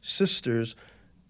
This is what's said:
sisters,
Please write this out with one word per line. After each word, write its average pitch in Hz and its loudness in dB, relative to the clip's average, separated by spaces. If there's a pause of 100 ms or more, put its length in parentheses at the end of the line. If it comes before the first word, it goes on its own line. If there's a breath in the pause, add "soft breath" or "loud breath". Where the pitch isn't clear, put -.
sisters, 117 0 (560 soft breath)